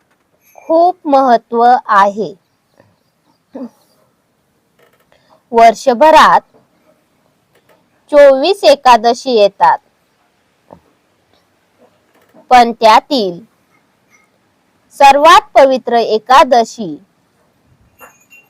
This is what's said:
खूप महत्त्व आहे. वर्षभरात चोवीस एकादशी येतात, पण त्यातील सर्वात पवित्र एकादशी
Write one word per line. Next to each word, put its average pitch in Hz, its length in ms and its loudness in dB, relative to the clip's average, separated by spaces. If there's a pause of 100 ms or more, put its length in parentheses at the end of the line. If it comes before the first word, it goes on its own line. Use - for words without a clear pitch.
(560)
खूप 339 520 -4
महत्त्व 247 560 -2
आहे. 208 680 -2 (3250)
वर्षभरात 233 880 2 (1700)
चोवीस 285 520 0
एकादशी 247 680 0
येतात, 196 460 0 (2750)
पण 240 200 2
त्यातील 220 680 -4 (1600)
सर्वात 294 600 2
पवित्र 262 420 0
एकादशी 233 1000 -2 (1500)